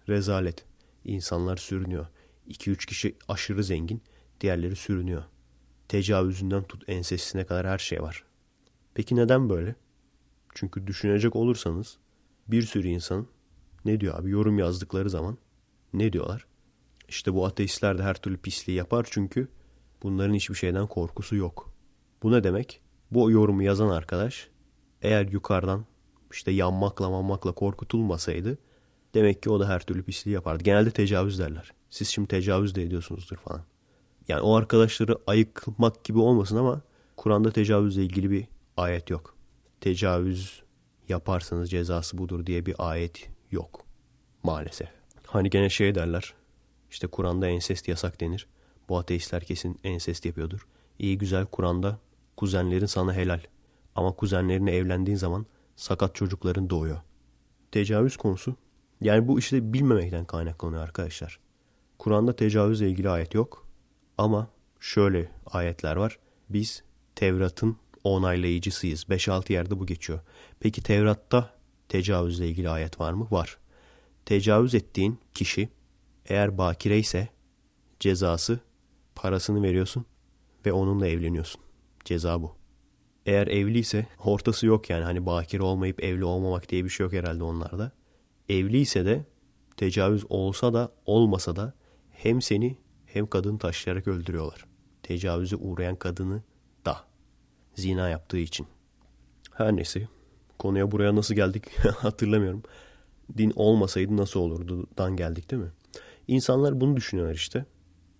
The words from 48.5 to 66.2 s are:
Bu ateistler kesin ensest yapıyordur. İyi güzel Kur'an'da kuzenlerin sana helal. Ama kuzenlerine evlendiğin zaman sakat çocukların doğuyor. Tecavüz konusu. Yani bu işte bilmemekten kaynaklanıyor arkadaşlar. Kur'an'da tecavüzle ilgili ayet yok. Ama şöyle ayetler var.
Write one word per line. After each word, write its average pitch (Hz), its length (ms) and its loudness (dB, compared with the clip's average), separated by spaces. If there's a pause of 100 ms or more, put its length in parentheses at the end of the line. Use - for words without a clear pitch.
Bu 90 80 0
ateistler 87 460 -4
kesin 85 400 -6
ensest 90 420 -6
yapıyordur. 85 420 -6 (320)
İyi 98 180 0
güzel 95 280 0
Kur'an'da 92 540 -2 (380)
kuzenlerin 92 480 0
sana 92 280 0
helal. 90 260 -2 (560)
Ama 92 160 0
kuzenlerine 95 600 0
evlendiğin 92 460 0
zaman 95 280 -2 (300)
sakat - 400 -2
çocukların 92 540 -2
doğuyor. 80 320 -2 (720)
Tecavüz 107 460 2
konusu. 104 380 -2 (460)
Yani 107 260 4
bu 143 120 4
işte 120 340 0
bilmemekten 92 520 2
kaynaklanıyor 82 580 -6
arkadaşlar. 82 560 -8 (580)
Kur'an'da 110 380 2
tecavüzle 107 540 2
ilgili 95 200 0
ayet 82 240 -2
yok. - 340 -2 (500)
Ama 107 300 2 (320)
şöyle 95 520 2 (140)
ayetler 85 500 -2
var. 104 240 0 (300)